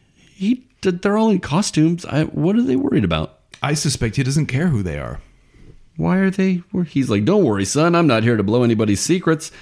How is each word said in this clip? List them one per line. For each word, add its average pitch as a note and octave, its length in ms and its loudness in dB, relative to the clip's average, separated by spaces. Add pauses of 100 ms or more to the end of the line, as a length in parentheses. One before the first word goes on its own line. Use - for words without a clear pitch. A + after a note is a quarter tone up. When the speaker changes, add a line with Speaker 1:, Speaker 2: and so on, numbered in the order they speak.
(160)
Speaker 1:
He, G#3+ 500 -6 (160)
they're F#3+ 340 -2
all A3 140 2
in F#3 100 0
costumes. E3+ 640 0
I, D3+ 200 -2
what E3+ 320 -2
are A#3+ 60 2
they C4 140 0
worried B3+ 280 0
about? D#2+ 340 -4 (240)
Speaker 2:
I C#3+ 120 -2
suspect C3+ 420 -4
he C#3 60 0
doesn't C#3 240 -2
care D3 220 -2
who A#2+ 140 0
they D#2+ 160 -6
are. B1 220 -10 (760)
Speaker 1:
Why E3+ 220 0
are F#3+ 120 2
they? F#3+ 320 0 (260)
He's C3+ 200 -2
like, G#2 160 0
"Don't F#3 200 4
worry, G2+ 200 2
son. E3 300 2
I'm E3+ 120 4
not A2+ 160 2
here A#2+ 140 2
to G#2+ 60 0
blow A2 200 2
anybody's A2 380 2
secrets." E3 500 0 (120)